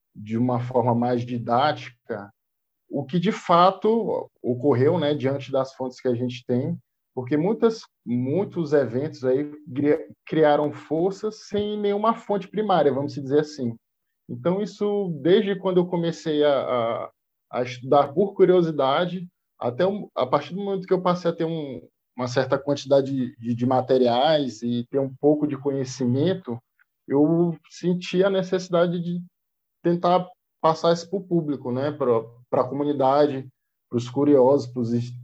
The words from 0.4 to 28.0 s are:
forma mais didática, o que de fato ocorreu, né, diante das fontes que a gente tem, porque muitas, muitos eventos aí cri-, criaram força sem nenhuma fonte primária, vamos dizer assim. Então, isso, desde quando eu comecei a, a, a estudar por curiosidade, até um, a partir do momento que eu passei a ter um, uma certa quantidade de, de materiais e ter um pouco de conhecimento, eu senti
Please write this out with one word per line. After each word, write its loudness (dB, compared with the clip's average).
forma 0
mais 0
didática, -4
o -6
que -4
de 0
fato 2
ocorreu, 2
né, 0
diante -4
das -2
fontes -10
que -4
a 0
gente -6
tem, -2
porque -4
muitas, 0
muitos -2
eventos 0
aí 0
cri-, 0
criaram 2
força -4
sem -6
nenhuma 0
fonte -6
primária, 2
vamos -4
dizer 0
assim. -6
Então, -2
isso, -4
desde 4
quando -2
eu 2
comecei -2
a, 4
a, -2
a -4
estudar 0
por 0
curiosidade, 2
até -2
um, -4
a -2
partir -2
do -6
momento -6
que 0
eu 2
passei 0
a -4
ter -2
um, -6
uma -4
certa 0
quantidade 0
de, -4
de -2
materiais 2
e -4
ter -2
um -2
pouco 2
de -4
conhecimento, -2
eu 2
senti -2